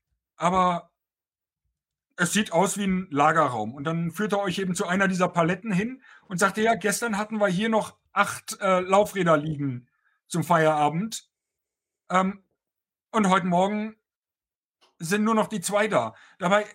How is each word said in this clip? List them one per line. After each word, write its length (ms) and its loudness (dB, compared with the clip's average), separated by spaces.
aber 560 0
es 180 -2
sieht 180 0
aus 260 0
wie 80 -4
ein 260 -2
Lagerraum. 640 2
Und 120 -12
dann 260 -2
führt 220 -4
er 80 0
euch 180 -4
eben 160 -4
zu 100 -4
einer 220 2
dieser 220 0
Paletten 420 -2
hin 300 -2
und 100 -8
sagte, 240 2
„Ja, 140 2
gestern 420 -2
hatten 220 -6
wir 80 4
hier 220 0
noch 280 -2
acht, 500 -2
äh, 200 2
Laufräder 560 2
liegen 500 -6
zum 160 -2
Feierabend. 880 0
Ähm, 340 0
und 180 2
heute 180 2
Morgen 480 0
sind 240 -2
nur 120 0
noch 120 2
die 140 -8
zwei 260 0
da.“ 280 0
Dabei, 360 2